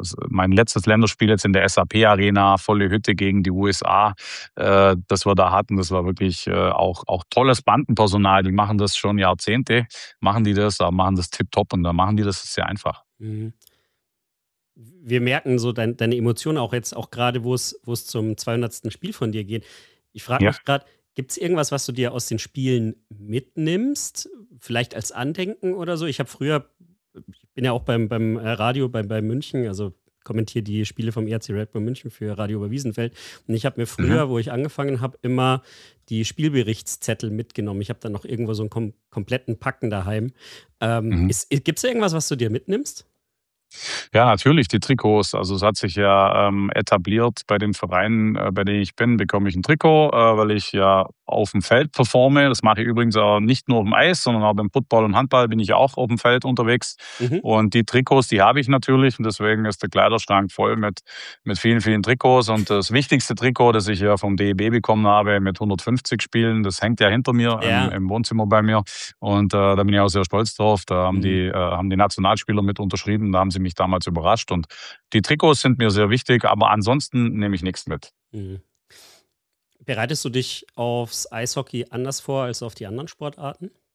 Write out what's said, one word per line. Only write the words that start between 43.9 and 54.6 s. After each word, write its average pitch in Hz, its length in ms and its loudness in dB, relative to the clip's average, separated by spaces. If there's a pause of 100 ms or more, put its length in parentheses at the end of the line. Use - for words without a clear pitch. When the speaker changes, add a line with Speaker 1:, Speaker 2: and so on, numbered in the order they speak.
Speaker 1:
Ja, 117 140 6
natürlich, 123 420 4
die 110 100 0
Trikots. 107 560 2
Also 98 220 -4
es 92 60 -4
hat 104 140 2
sich 92 200 -6
ja, 101 520 4
ähm, 101 260 0
etabliert 107 720 0
bei 104 120 0
den 104 160 0
Vereinen, 107 600 0
äh, 101 160 -2
bei 98 120 -2
denen 101 160 0
ich 95 140 -4
bin, 120 220 2
bekomme 101 320 0
ich 87 80 -2
ein 92 60 -2
Trikot, 156 480 4
äh, 113 260 4
weil 107 160 2
ich 101 200 -2
ja 98 360 4 (180)
auf - 260 -2
dem 98 100 0
Feld 139 280 2
performe. 135 600 4
Das 117 120 -2
mache 107 200 4
ich 117 40 -2
übrigens 117 300 2
auch 104 240 4
nicht 120 280 0
nur 123 100 4
auf 104 60 0
dem 107 100 0
Eis, 165 280 2
sondern 113 220 0
auch 107 80 4
beim 104 180 -2